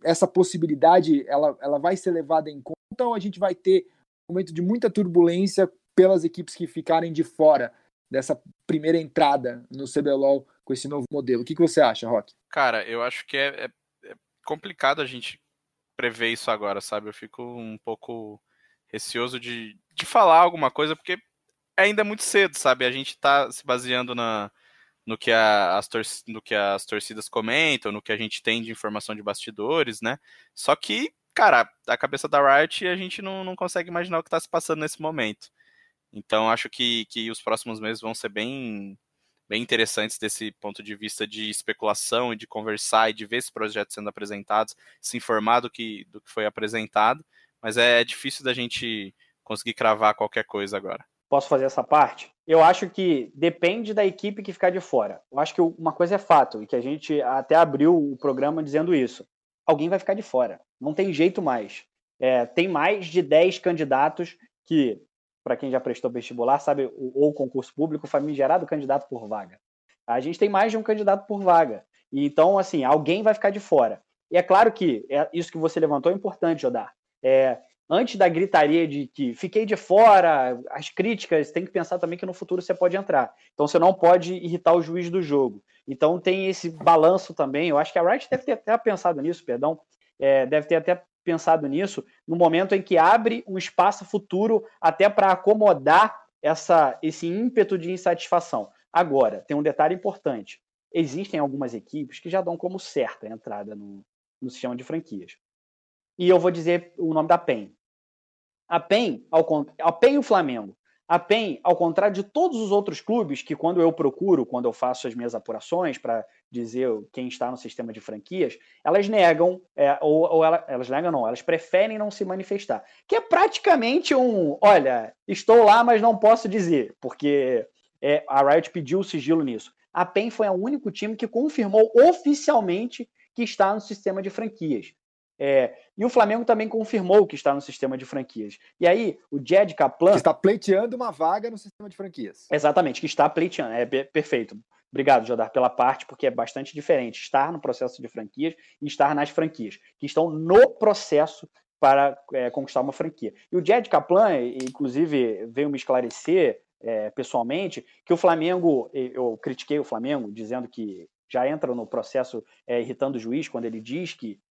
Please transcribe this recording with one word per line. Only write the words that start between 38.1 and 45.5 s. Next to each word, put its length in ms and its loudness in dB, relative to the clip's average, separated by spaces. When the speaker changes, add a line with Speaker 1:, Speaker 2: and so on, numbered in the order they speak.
Speaker 2:
ser 140 -8
bem, 680 -10
bem 120 -6
interessantes 560 -4
desse 320 -8
ponto 200 -14
de 140 -14
vista 320 -10
de 220 -10
especulação 800 -4
e 60 -8
de 100 -18
conversar 600 -2
e 40 -4
de 120 -16
ver 120 -6
esses 120 -8
projetos 440 -6
sendo 140 -12
apresentados, 680 -6
se 160 -10
informar 420 0